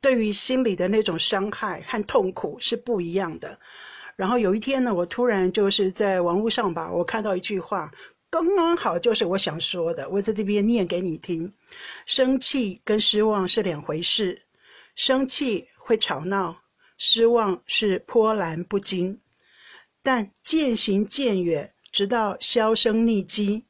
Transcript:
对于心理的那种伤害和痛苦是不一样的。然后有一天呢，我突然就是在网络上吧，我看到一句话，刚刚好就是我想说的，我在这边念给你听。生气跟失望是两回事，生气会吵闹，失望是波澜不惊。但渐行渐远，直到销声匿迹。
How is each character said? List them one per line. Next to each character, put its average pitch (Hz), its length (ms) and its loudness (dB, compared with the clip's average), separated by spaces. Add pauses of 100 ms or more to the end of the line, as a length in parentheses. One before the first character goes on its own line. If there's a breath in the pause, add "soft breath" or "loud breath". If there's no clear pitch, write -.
对 262 140 4
于 214 140 2
心 254 320 0
理 208 140 0
的 180 120 0
那 214 140 4
种 165 160 -2
伤 208 320 0
害 196 360 -6
和 214 160 -4
痛 202 300 0
苦 156 280 -8
是 - 160 -2
不 214 240 -2
一 170 140 -6
样 175 240 -2
的。 151 200 -14 (580 loud breath)
然 190 120 -2
后 247 100 2
有 196 160 2
一 220 60 -2
天 262 240 0
呢， 240 80 0
我 175 140 0
突 240 180 -2
然 196 260 2
就 196 200 2
是 196 200 2
在 190 300 0
网 175 180 2
络 220 120 0
上 208 240 -2
吧， 165 180 -6
我 175 100 0
看 220 200 -4
到 208 120 -2
一 185 60 -2
句 196 180 -4
话， 170 320 -6 (380 loud breath)
刚 330 260 0
刚 339 220 2
好 175 220 -2
就 220 160 2
是 214 100 0
我 185 140 0
想 160 200 -2
说 170 360 -4
的， 143 160 -8
我 196 100 0
在 208 120 -2
这 208 120 -2
边 202 220 2
念 226 200 2
给 175 140 -2
你 175 160 -4
听。 170 340 -6 (540 loud breath)
生 262 340 2
气 233 460 0
跟 214 160 2
失 208 220 2
望 214 260 2
是 214 140 0
两 160 180 -2
回 156 220 -4
事， 185 400 -2 (520 soft breath)
生 262 320 2
气 240 400 -2 (100)
会 - 200 0
吵 156 280 -2
闹， 185 320 -2 (400 soft breath)
失 226 300 4
望 220 400 2
是 196 340 0
波 220 340 2
澜 170 300 -4
不 202 140 -2
惊。 190 400 -4 (840 loud breath)
但 240 280 0 (120)
渐 294 340 0
行 208 280 2
渐 214 380 0
远， 160 300 -2 (180)
直 202 160 0
到 214 320 -2
销 226 360 2
声 220 300 2
匿 220 200 2
迹。 208 460 -2